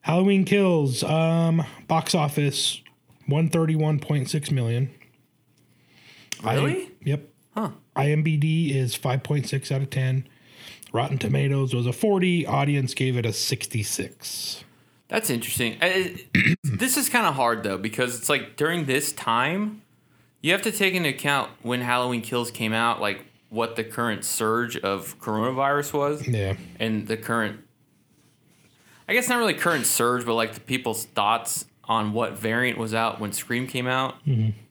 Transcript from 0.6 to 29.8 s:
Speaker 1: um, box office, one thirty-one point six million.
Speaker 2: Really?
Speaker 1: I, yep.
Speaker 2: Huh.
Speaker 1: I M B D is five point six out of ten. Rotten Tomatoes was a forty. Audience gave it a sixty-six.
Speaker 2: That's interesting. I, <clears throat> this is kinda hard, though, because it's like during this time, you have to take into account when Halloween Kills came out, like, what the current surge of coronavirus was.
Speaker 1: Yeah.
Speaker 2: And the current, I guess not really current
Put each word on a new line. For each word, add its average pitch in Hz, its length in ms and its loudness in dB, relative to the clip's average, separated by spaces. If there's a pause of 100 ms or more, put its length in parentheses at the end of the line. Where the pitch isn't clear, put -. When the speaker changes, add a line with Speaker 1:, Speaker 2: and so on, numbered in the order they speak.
Speaker 1:
um, 165 580 4 (260)
box 160 260 2
office, 147 680 0 (460)
one 156 240 2
thirty-one 156 500 2
point 143 300 -2
six 151 200 -2
million. 123 400 0 (1500)
Speaker 2:
Really? 143 440 0
Speaker 1:
I, - 20 -20 (160)
yep. 143 240 -2 (260)
Speaker 2:
Huh. 214 160 -2 (240)
Speaker 1:
I 143 160 2
M 151 120 2
B 156 140 2
D 156 400 2
is 127 200 0
five 131 260 0
point 147 240 -2
six - 240 -4
out 139 120 0
of 135 80 -4
ten. 131 360 0 (640)
Rotten 127 280 0
Tomatoes 135 560 2
was 120 120 0
a 123 60 0
forty. 180 540 4
Audience 139 480 0
gave 131 240 0
it 117 80 0
a 110 60 0
sixty-six. - 1300 -6 (440)
Speaker 2:
That's 220 200 0
interesting. 117 540 -2
I, 185 340 0 (280)
<clears throat> 160 200 0
this 156 320 0
is 285 140 0
kinda 233 220 2
hard, 117 300 0
though, 98 140 -2
because 117 400 -2
it's 113 140 -4
like 135 260 -2
during 165 300 0
this 135 260 0
time, 175 680 0 (580)
you 160 120 2
have 190 100 2
to 214 100 0
take 190 220 2
into 170 160 2
account 139 400 0 (100)
when 123 220 -2
Halloween 123 400 0
Kills 117 280 -2
came 110 220 -2
out, 117 300 2
like, 101 240 -4 (240)
what 113 260 -2
the 110 80 -4
current 113 400 -4
surge 113 540 -2
of 98 420 -4
coronavirus 131 720 0
was. 147 360 -2
Speaker 1:
Yeah. 98 280 0 (220)
Speaker 2:
And 110 280 -2
the 110 120 -4
current, 110 420 -4 (1500)
I 196 40 0
guess 247 160 2
not 247 100 2
really 214 160 2
current 156 300 0